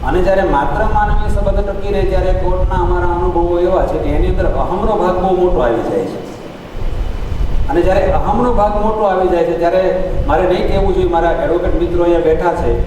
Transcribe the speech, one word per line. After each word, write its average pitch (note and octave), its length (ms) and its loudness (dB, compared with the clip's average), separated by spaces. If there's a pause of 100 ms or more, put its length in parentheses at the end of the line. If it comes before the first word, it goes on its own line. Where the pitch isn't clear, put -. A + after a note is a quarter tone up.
અને - 180 0
જ્યારે F#3+ 220 2
માત્ર - 500 0
માનવીય G#3 360 2
સંબંધો G3 320 0
ટકી G3+ 320 -4
રહે, G3 80 0
ત્યારે F#3 300 2
કોર્ટના - 440 0
અમારા - 320 0
અનુભવો F3 520 0
એવા F3+ 260 0
છે - 120 -4
કે D3 120 -2
એની D3 180 0
અંદર - 180 0
અહમનો F3+ 500 -2
ભાગ F#3 240 0
બહુ F3+ 260 2
મોટો F3 140 2
આવી A#2 220 0
જાય - 240 -2
છે. - 220 -10 (1400)
અને E3 120 2
જ્યારે F#3+ 300 2
અહમનો A#3+ 420 0
ભાગ G#3 300 2
મોટો G#3+ 180 0
આવી F#3 260 2
જાય E3+ 160 2
છે, E3 140 -2
ત્યારે F3+ 540 0 (160)
મારે - 160 2
નહીં F#3 240 0
કહેવું G3 260 2
જોઈએ, F3+ 160 0
મારા E3+ 220 0
એડવોકેટ D#3+ 500 0
મિત્રો F3 220 0
અહીંયા E3+ 180 2
બેઠા E3 320 0
છે D#3+ 200 0 (140)